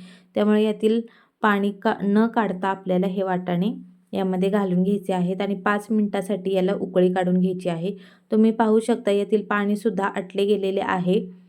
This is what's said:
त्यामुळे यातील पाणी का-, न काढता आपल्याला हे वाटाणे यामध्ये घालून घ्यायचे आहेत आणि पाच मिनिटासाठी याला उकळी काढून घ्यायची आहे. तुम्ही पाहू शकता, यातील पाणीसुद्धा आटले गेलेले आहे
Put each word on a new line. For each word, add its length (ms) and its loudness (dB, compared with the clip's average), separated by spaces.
त्यामुळे 300 2
यातील 360 0
पाणी 300 2
का-, 200 -2
न 240 4
काढता 420 -2
आपल्याला 380 0
हे 160 -2
वाटाणे 520 -2
यामध्ये 360 0
घालून 340 2
घ्यायचे 300 0
आहेत 300 -2
आणि 120 -2
पाच 360 -2
मिनिटासाठी 640 -2
याला 200 2
उकळी 380 2
काढून 240 2
घ्यायची 320 0
आहे. 280 -4
तुम्ही 180 6
पाहू 300 2
शकता, 300 -2
यातील 320 0
पाणीसुद्धा 640 -2
आटले 420 -4
गेलेले 340 0
आहे 500 0